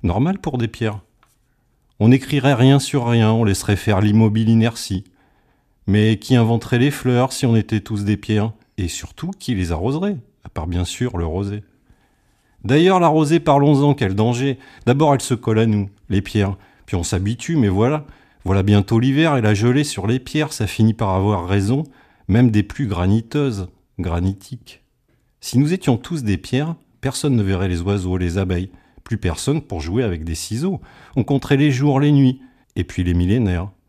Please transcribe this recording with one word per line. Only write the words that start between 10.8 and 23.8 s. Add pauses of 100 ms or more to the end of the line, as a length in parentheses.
sûr
le
rosé ? (1000)
D'ailleurs,
la
rosée,
parlons-en,
quel
danger ! (260)
D'abord,
elle
se
colle
à
nous, (180)
les
pierres, (300)
puis
on
s'habitue,
mais
voilà. (400)
Voilà
bientôt
l'hiver
et
la
gelée
sur
les
pierres,
ça
finit
par
avoir
raison, (420)
même
des
plus
graniteuses, (300)